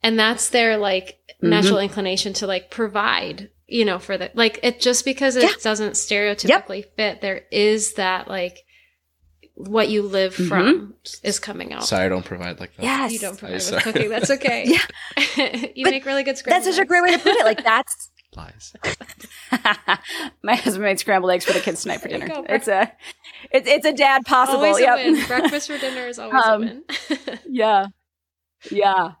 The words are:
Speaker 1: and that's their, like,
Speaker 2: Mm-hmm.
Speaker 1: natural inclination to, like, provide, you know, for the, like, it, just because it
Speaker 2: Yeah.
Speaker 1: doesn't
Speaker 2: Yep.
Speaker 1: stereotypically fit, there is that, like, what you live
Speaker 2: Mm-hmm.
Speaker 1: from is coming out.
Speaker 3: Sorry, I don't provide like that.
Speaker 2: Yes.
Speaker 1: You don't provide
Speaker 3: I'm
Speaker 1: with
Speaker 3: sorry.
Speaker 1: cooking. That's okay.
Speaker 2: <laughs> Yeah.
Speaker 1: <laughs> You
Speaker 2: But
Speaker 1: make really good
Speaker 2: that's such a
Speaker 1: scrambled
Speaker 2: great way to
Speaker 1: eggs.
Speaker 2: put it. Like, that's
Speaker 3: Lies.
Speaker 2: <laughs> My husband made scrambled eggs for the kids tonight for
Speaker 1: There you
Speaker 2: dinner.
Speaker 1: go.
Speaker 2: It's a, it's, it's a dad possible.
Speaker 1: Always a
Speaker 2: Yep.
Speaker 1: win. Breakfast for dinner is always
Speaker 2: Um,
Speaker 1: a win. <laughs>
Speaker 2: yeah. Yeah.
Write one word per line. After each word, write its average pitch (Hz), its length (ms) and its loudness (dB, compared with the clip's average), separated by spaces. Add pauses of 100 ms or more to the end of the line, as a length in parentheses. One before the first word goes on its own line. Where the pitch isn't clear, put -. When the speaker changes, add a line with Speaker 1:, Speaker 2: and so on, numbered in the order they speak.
Speaker 1:
and 226 180 0
that's 226 300 2
their, 226 280 2
like, 190 420 -4 (180)
Speaker 2:
Mm-hmm. 175 120 0
Speaker 1:
natural 208 300 4
inclination 196 540 -4
to, 196 140 -6
like, 185 240 -4
provide, 202 760 -2 (180)
you 226 180 2
know, 185 140 -2
for 190 180 -6
the, 180 160 -8
like, 226 300 0
it, 240 180 0
just 247 240 2
because 269 320 0
it 247 60 6
Speaker 2:
Yeah. 403 80 6 (100)
Speaker 1:
doesn't 214 260 -2
Speaker 2:
Yep. 208 60 -6 (760)
Speaker 1:
stereotypically 202 180 -10 (120)
fit, 214 240 -4
there 196 300 -6
is 214 420 0
that, 185 340 -4
like, 180 320 -8 (960)
what 208 320 0
you 214 140 0
live 190 320 0
Speaker 2:
Mm-hmm. 180 140 -2
Speaker 1:
from 208 460 2 (280)
is - 180 -4
coming 90 340 -12
out. 58 100 -8
Speaker 3:
Sorry, 95 220 0
I 95 40 2
don't 92 160 -2
provide 87 340 -10
like 90 160 -16
that. 180 80 -10
Speaker 2:
Yes. 262 300 -2
Speaker 1:
You 220 60 -6
don't 196 180 -8
provide 202 140 -16
Speaker 3:
I'm - 20 -6
Speaker 1:
with 185 100 -4
Speaker 3:
sorry. 190 200 -2
Speaker 1:
cooking. 220 260 -2
That's 226 220 -2
okay. 269 340 -2
Speaker 2:
<laughs> - 720 -2
Yeah. 262 80 0 (220)
Speaker 1:
<laughs> - 80 -14
You 262 100 -8
Speaker 2:
But 285 60 4
Speaker 1:
make 269 140 -6
really 277 180 -2
good 262 220 -4
Speaker 2:
that's 330 200 0
such - 20 0
a 370 60 0
Speaker 1:
scrambled 370 140 2
Speaker 2:
great 349 160 4
way 359 60 4
to 349 60 4
Speaker 1:
eggs. 349 80 -4
Speaker 2:
put 403 120 4
it. 453 100 4
Like, 220 180 2
that's - 460 0 (260)
Speaker 3:
Lies. 87 380 -18 (100)
Speaker 2:
<laughs> - 680 -10 (920)
My 214 120 2
husband 208 280 -2
made 196 160 0
scrambled 185 320 2
eggs 180 140 0
for - 80 2
the 180 60 2
kids 175 240 -6
tonight 170 180 -6
for - 60 -12
Speaker 1:
There - 120 -8
you 151 80 -8
Speaker 2:
dinner. 294 140 -8
Speaker 1:
go. - 80 -12
Speaker 2:
It's - 180 0
a, 190 240 2 (600)
it's, 262 180 2
it's 294 160 4
a 302 80 4
dad 269 320 4
possible. 262 400 4
Speaker 1:
Always 302 120 6
a - 40 4
Speaker 2:
Yep. 254 160 6
Speaker 1:
win. 285 280 2
Breakfast 285 440 0
for 294 80 -6
dinner 254 300 -6
is 240 120 -12
always 226 240 2
Speaker 2:
Um, 220 200 4
Speaker 1:
a - 20 -2
win. 240 180 -8 (320)
<laughs> - 340 -12
Speaker 2:
yeah. 214 380 2 (840)
Yeah. 190 480 2